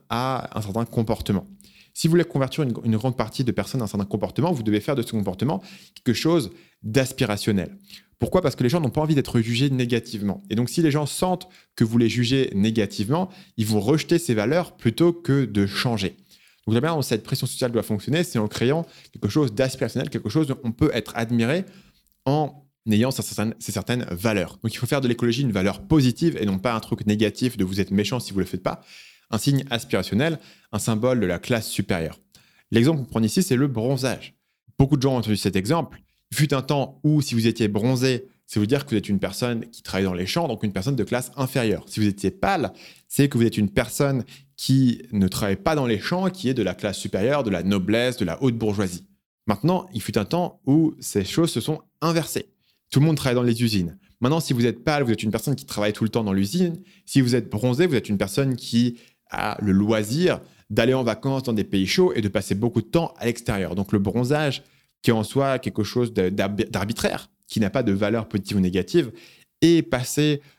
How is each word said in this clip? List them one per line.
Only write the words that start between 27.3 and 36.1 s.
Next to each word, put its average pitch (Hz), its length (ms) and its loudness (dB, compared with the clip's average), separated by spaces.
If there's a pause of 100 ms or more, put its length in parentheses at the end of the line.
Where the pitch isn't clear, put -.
de 98 80 0
vous 95 160 -2
êtes 95 100 -4
méchant 101 300 0
si - 100 -12
vous 98 80 -2
le 92 60 0
faites - 180 -8
pas. - 200 -6 (480)
Un 113 60 -2
signe 139 320 0
aspirationnel, 117 720 -2 (320)
un 107 80 -4
symbole 120 400 0
de 104 80 0
la - 100 -2
classe 113 300 -2
supérieure. 85 520 -4 (520)
L'exemple 131 260 4
qu'on 127 80 -4
prend - 160 -2
ici, 113 220 2
c'est 131 120 0
le 139 120 2
bronzage. 120 640 -2 (460)
Beaucoup 139 180 6
de 123 60 0
gens 135 100 2
ont 127 40 2
entendu 107 200 0
cet 95 180 0
exemple. 120 460 -2 (300)